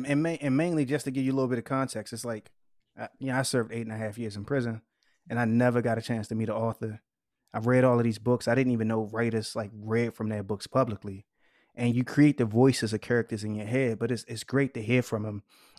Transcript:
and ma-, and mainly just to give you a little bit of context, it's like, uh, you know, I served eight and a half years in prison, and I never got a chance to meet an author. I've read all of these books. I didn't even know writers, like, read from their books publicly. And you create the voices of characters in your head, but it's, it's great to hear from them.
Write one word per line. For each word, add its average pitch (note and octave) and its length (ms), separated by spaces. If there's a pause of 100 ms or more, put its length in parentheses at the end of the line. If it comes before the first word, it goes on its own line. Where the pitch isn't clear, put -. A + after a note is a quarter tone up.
and C#3+ 160
ma-, E3 180
and C3+ 160
mainly D#3+ 300
just C#3 180
to C#3+ 60
give C3 140
you C3 80
a - 20
little C3 140
bit A#2+ 100
of A#2 60
context, C3 500
it's A#2 100
like, A2+ 260 (480)
uh, A2 100 (100)
you C3+ 80
know, B2+ 100
I C3 60
served A#2 280
eight A#2 120
and A2 100
a G#2+ 60
half A2 180
years A2+ 180
in G#2 120
prison, A#2+ 340 (480)
and A#2 100
I B2 60
never A#2+ 380
got A2+ 160
a - 20
chance A2+ 280
to A#2 60
meet A2 140
an G#2+ 60
author. A2 480 (500)
I've A2+ 140
read B2+ 180
all B2 140
of A#2 60
these A2+ 140
books. A#2+ 300
I A#2 60
didn't B2+ 180
even A2 160
know A2 240
writers, A2+ 420
like, G#2+ 200
read A2 400
from A2 160
their G#2 120
books G2 240
publicly. G#2+ 600 (480)
And A#2+ 200
you B2 80
create C#3+ 360
the A#2+ 80
voices A2+ 480
of G#2 80
characters A2+ 420
in G#2+ 120
your G#2+ 100
head, A#2 320
but A#2 120
it's, A#2 160
it's A2+ 160
great C3+ 300
to A#2+ 80
hear A#2+ 220
from G#2+ 220
them. G#2+ 180 (360)